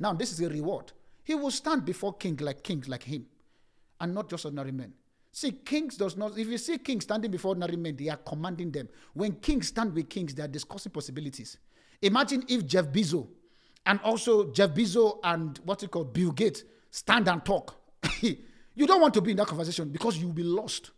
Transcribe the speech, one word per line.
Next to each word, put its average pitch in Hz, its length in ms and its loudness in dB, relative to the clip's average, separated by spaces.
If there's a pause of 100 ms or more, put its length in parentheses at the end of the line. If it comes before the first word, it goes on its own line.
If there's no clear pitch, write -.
Now, 196 140 0
this 165 180 -2
is 165 80 -8
a 170 80 0
reward. 151 420 -4 (320)
He 311 140 -2
will 285 160 -2
stand 294 320 0
before 196 300 -4
king 165 240 -4
like, 143 260 -6
kings 139 240 -4
like 127 160 -8
him, 139 220 -8 (720)
and 175 120 -4
not 202 160 -6
just 170 160 -8
ordinary 143 280 -6
men. 123 200 -8 (380)
See, 262 220 -4
kings 302 460 -4
does 185 180 -2
not, 208 200 -6
if 220 120 -4
you 233 100 -2
see 320 200 -4
kings 240 260 -4
standing 214 260 -2
before 185 200 -2
ordinary 175 260 -2
men, 165 180 -4
they 139 140 -6
are 151 80 -4
commanding 165 560 -6
them. 139 160 -8 (240)
When 202 220 -2
kings 254 340 0
stand 226 260 -2
with 156 140 -2
kings, 160 260 -6
they 151 80 -8
are 151 60 -8
discussing 156 420 -10
possibilities. 139 680 -10 (420)
Imagine 254 480 4
if 233 180 2
Jeff 170 200 4
Bezos 151 420 2 (560)
and 202 160 2
also 214 500 4
Jeff 185 200 6
Bezos 208 520 4
and 165 420 -2
what 196 180 -4
you 196 60 -8
call 170 160 -4
Bill 160 280 0
Gates 180 320 0 (260)
stand 208 380 4
and 170 160 0
talk. - 320 -2 (260)
<laughs> - 200 -2 (520)
You 285 120 4
don't 370 140 10
want 294 140 8
to 214 60 6
be 202 120 2
in 190 40 2
that 208 100 2
conversation 160 440 -4
because 175 260 -2
you'll 170 160 -4
be 165 100 -4
lost. 180 560 -4